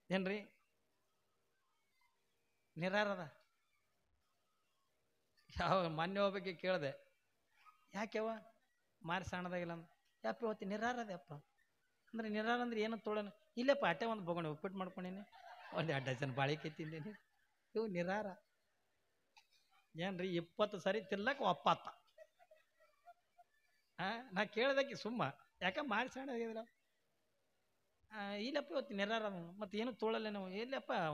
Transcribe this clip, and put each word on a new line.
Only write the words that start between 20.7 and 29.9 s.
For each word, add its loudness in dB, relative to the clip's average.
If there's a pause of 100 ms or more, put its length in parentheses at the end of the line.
ಸರಿ 2
ತಿನ್ಲಕ್ 0
ಒಪ್ಪಾತ. 6 (2250)
ಆ, -2 (260)
ನಾ 2
ಕೇಳ್ದಕ್ಕೆ 2
ಸುಮ್ಮ, -4 (380)
ಯಾಕ 0
ಮಾರಿ 0
ಸಣ್ಣ -8
ಆಗಿದ್ರ? -4 (1500)
ಆ, -6 (160)
ಇಲ್ಲಪ್ಪ -2
ಇವತ್ತು -2
ನಿರಾರ 2
ಅದ. -4 (200)
ಮತ್ತ್ -6
ಏನು 0